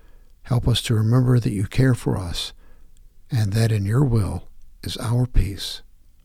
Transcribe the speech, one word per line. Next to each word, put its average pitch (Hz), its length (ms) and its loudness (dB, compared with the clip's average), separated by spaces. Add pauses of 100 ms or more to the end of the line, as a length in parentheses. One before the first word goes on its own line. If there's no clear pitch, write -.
(440)
Help 120 240 0
us 117 140 2
to - 120 -2
remember 123 460 4
that 110 140 0
you 98 120 -4
care 131 300 2
for 64 220 -2
us - 340 -6 (800)
and 107 220 0
that 113 180 2
in 101 140 -2
your 117 180 0
will 104 460 -2 (340)
is - 140 -8
our 120 280 -2
peace. - 560 0 (440)